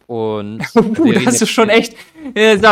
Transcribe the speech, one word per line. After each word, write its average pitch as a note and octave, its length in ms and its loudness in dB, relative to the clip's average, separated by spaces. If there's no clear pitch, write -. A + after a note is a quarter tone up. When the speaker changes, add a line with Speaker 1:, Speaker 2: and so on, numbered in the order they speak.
Speaker 1:
Und A2 600 -8
Speaker 2:
<laughs> - 60 -4
Uh, A3+ 280 2
Speaker 1:
wir B3 100 2
reden F#3+ 120 0
Speaker 2:
das A#3+ 100 0
ist - 60 -2
Speaker 1:
jetzt A3 100 -2
Speaker 2:
schon A3 180 0
echt, - 260 0
äh, G#3+ 220 2
so G#3 140 2